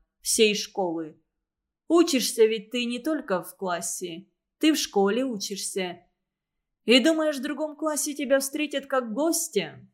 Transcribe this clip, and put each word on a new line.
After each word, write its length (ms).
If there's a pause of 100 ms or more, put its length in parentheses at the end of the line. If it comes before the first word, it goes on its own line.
(220)
всей 320
школы? 640 (680)
Учишься 580
ведь 240
ты 160
не 140
только 420
в 140
классе, 720 (320)
ты 140
в 40
школе 460
учишься. 800 (800)
И 140
думаешь, 380
в 40
другом 340
классе 380
тебя 260
встретят 460
как 280
гостя, 640 (140)